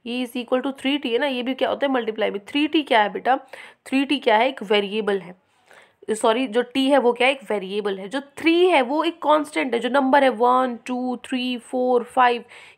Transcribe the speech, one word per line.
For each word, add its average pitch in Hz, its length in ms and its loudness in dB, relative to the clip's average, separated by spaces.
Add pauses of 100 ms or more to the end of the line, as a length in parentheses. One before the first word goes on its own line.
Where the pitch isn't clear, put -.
ये 247 200 -4
is 240 80 -10
equal 247 280 -2
to 269 120 -4
three 269 240 -2
t 269 140 -6
है 226 60 0
ना, 285 80 -2
ये 254 180 -4
भी 262 100 -4
क्या 254 160 -2
होता 180 180 -2
है, 277 60 -2
मल्टीप्लाई 220 380 -2
में। 196 140 -8
थ्री 294 220 0
टी 311 160 0
क्या 240 180 4
है 202 120 0
बेटा, 208 220 0 (500)
थ्री 269 200 0
टी 269 140 0
क्या 220 180 4
है, 240 120 2
एक 269 140 -8
वेरिएबल 202 560 0
है, 175 160 -16 (760)
सॉरी, 226 360 2
जो 220 160 0
टी 269 260 -2
है 285 80 6
वो 240 160 4
क्या 240 140 2
है, 277 60 2
एक 262 160 -12
वेरिएबल 202 500 -4
है। 196 100 -12
जो 269 120 -6 (160)
थ्री 339 280 2
है 330 160 4
वो 285 220 -2
एक 330 200 -4
कांस्टेंट 294 500 0
है, 233 60 0
जो 226 100 -2
नंबर 269 340 4
है 262 60 6
वन, 247 460 2 (100)
टू, 247 300 -6 (100)
थ्री, 254 320 -4
फ़ोर, 247 480 0
फ़ाइव, 247 380 2 (340)